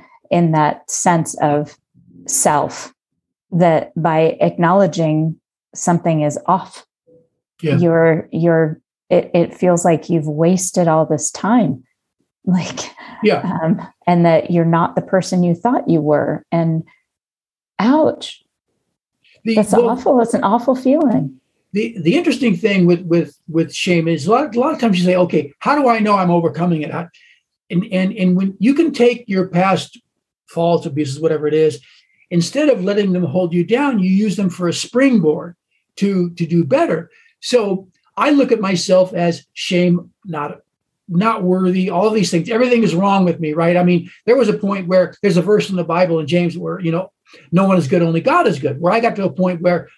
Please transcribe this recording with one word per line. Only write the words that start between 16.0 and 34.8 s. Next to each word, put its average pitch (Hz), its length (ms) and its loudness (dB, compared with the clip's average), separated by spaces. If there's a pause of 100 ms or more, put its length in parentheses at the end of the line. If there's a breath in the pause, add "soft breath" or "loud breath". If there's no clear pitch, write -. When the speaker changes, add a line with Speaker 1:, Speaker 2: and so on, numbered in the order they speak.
Speaker 1:
were. 147 500 -2
And 165 320 -2 (960 soft breath)
ouch. 269 640 0 (1000 soft breath)
Speaker 2:
The, 220 120 0
Speaker 1:
That's 214 160 2
Speaker 2:
well, 233 180 4
Speaker 1:
awful. 254 300 2
It's 233 140 0
an 262 100 -2
awful 240 300 0
feeling. 254 640 0 (340)
Speaker 2:
the, 226 280 -6
the 170 160 2
interesting 247 400 0
thing 190 300 2
with, 175 160 2
with, 165 340 -2 (120)
with 160 260 -4
shame 170 320 0
is 160 200 -2
a 196 40 -2
lot, 247 240 0
a 240 60 0
lot 294 140 0
of - 60 -8
times 208 180 2
you 175 60 0
say, 180 120 2
"Okay, 175 420 0
how 285 220 0
do 262 80 4
I 226 100 2
know 208 180 2
I'm 180 140 0
overcoming 165 520 0
it?" - 80 -8
How, 170 180 -10 (640 soft breath)
and, 180 200 -2
and, 185 220 0
and 180 240 0
when 196 220 -2
you 254 160 2
can 320 180 0
take 240 340 0
your 190 220 -2
past 185 500 -2 (500)
faults, 170 360 0
abuses, 147 360 -6
whatever 156 260 -2
it 151 80 0
is, 156 260 0 (500 soft breath)
instead 214 380 0
of 196 160 0
letting 202 280 0
them 180 120 0
hold 170 300 -2
you 175 100 0
down, 247 360 0
you 185 100 0
use 196 260 0
them 196 140 -2
for 175 180 -4
a 160 40 0
springboard 180 840 0 (400)